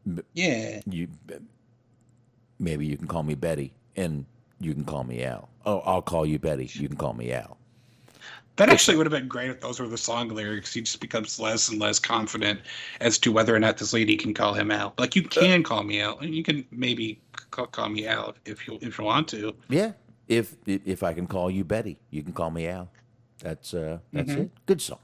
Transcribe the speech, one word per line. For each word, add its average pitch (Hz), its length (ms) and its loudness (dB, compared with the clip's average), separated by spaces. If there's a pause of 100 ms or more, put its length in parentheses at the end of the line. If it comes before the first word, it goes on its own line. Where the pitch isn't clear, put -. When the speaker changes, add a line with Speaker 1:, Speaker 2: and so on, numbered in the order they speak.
Speaker 1:
M-, 85 160 -6 (120)
Speaker 2:
Yeah. 113 520 0
Speaker 1:
you, 90 220 -6 (1500)
maybe 76 260 -2
you 73 120 -2
can 82 100 -10
call 82 160 -2
me 76 120 -2
Betty, 73 380 -4 (220)
and 78 300 -4 (340)
you 80 140 -4
can 71 120 -4
call 71 180 -4
me 62 200 -6
Al. 62 260 -8 (160)
Oh, 104 140 2
I'll 92 220 2
call 82 240 2
you 76 140 2
Betty. 67 340 -2
You 71 140 -4
can 69 100 -8
call 67 160 -2
me 58 180 -6
Al. - 260 -8 (1000)
Speaker 2:
That 202 100 10
Speaker 1:
Good 339 60 12
Speaker 2:
actually - 200 8
Speaker 1:
song. 156 60 6
Speaker 2:
would 151 120 4
have 143 100 0
been 127 80 -8
great 123 200 -4
if 123 120 -10
those 123 180 -8
were 123 80 -4
the 113 100 -6
song 117 320 -2
lyrics. 107 440 -6
He - 80 -4
just - 180 -6
becomes 113 400 -4
less 110 300 0
and 107 100 -2
less 107 200 2
confident 107 600 0 (400)
as 117 200 4
to 120 120 6
whether 110 240 6
or 110 40 8
not 107 180 6
this 107 160 -4
lady 107 240 6
can 107 160 -2
call 104 200 2
him 104 180 2
Al. 104 280 0
Like, 123 160 0
you 185 80 6
can 180 400 6
call 104 200 0
me 104 180 -2
Al, 107 180 -4
and 160 160 -4
you 160 80 -2
can 147 260 -2
maybe 113 500 -4 (200)
c-, - 100 -20
call, 123 180 -6
call 110 220 -4
me 107 160 -4
Al 107 300 -4 (100)
if - 220 -12
you, 110 140 -10
if 117 180 -10
you 107 60 -6
want 139 240 0
to. 107 260 -6 (140)
Speaker 1:
Yeah. 196 240 0 (340)
If, 113 280 2 (120)
if, 98 180 0
if 92 180 -4
I 85 100 0
can 90 140 -4
call 92 220 -2
you 95 140 -2
Betty, 104 340 -4 (140)
you 76 120 -6
can 85 100 -10
call 82 180 -2
me 82 160 -4
Al. 92 220 -8 (500)
That's, 82 340 -10
uh, 82 260 -4 (140)
that's 143 160 -2
Speaker 2:
Mm-hmm. 143 120 -2
Speaker 1:
it. 196 100 -4 (140)
Good 190 160 4
song. - 220 -10